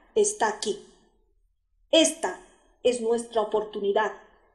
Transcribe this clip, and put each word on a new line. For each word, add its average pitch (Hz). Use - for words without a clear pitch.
está 214
aquí. 208
Esta 311
es 240
nuestra 226
oportunidad 208